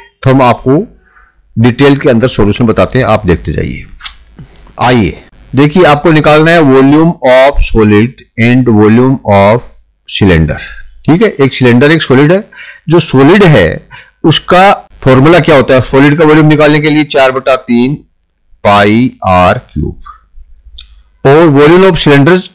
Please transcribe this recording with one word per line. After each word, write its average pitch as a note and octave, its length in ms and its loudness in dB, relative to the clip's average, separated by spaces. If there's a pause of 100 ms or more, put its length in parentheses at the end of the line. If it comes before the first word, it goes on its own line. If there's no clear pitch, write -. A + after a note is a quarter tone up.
(240)
तो C3+ 60 0
हम C3+ 140 2
आपको B2+ 360 -2 (760)
डिटेल B2+ 420 0
के C#3+ 120 -2
अंदर A#2+ 200 0
सॉल्यूशन G#2 360 -2
बताते G#2+ 340 -2
हैं, A#2+ 60 -2
आप G#2+ 200 -2
देखते E2+ 280 -4
जाइए। - 320 -10 (960)
आइए, A#2 360 -2 (360)
देखिए, D3 320 0
आपको D3 280 0
निकालना D#3 380 0
है E3+ 120 2
volume C#3+ 480 2 (220)
of C3+ 340 2
solid A2 580 0 (180)
and B2 320 0
volume A#2 440 2 (140)
of G2+ 360 0 (400)
cylinder, D#2+ 540 -2 (420)
ठीक E3+ 160 0
है, G#3+ 80 0
एक C3+ 240 -4
सिलेंडर B2+ 380 2
एक D#3+ 100 0
सॉलिड C#3+ 300 0
है। G3 120 -2 (460)
जो E3+ 100 2
सॉलिड D#3+ 460 2
है G#2+ 420 0 (360)
उसका F3+ 480 0 (300)
फॉर्मूला C3+ 380 2
क्या D#3 160 0
होता C3 180 0
है? B2+ 80 2
सॉलिड C#3+ 360 0
का E3 80 2
वॉल्यूम D#3 220 2
निकालने D3+ 320 2
के D3+ 100 -2
लिए D3+ 160 0
चार C3+ 260 0
बटा C3 260 -2
तीन B2 360 -2 (680)
पाई G#2 480 0 (140)
आर F#2 320 0 (160)
क्यूब। - 1500 -14
और D#3 240 4
volume D#3 340 2
of F3+ 140 0
cylinders D3+ 560 0